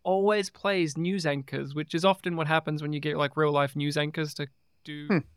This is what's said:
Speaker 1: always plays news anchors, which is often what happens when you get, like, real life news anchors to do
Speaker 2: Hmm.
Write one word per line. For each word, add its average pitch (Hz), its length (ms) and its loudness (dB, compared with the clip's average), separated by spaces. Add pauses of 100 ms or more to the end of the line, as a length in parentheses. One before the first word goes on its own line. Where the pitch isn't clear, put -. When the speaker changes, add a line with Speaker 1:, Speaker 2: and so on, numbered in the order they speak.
Speaker 1:
always 196 460 2
plays 175 480 0
news 175 260 -2
anchors, 139 500 -4
which 151 200 -6
is 165 100 0
often 185 320 2
what 160 120 -2
happens 156 340 0
when 147 100 -4
you 147 80 -2
get, 151 160 -2
like, 143 180 0
real 151 160 4
life 143 240 2
news 147 220 -2
anchors 151 380 -2
to 147 120 -8 (380)
do 147 240 -12
Speaker 2:
Hmm. 175 100 4 (180)